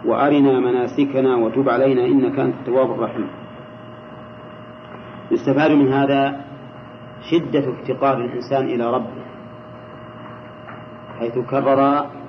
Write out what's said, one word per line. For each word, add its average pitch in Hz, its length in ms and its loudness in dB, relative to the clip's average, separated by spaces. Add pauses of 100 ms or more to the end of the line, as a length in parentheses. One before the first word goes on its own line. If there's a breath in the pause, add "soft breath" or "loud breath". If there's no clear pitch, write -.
وأرنا 135 560 6
مناسكنا 127 760 2
وتب 120 320 2
علينا 127 360 4
إنك 135 340 4
أنت 135 160 0
التواب 127 360 2
الرحيم". 113 380 -2 (2000)
يستفاد 139 400 4
من 143 220 6
هذا 139 480 2 (800)
شدة 143 520 0
افتقار 131 460 0
الإنسان 123 460 -2
إلى 120 300 0
ربه، 113 280 -4 (2000)
حيث 117 200 -2
كرر 139 680 4 (220)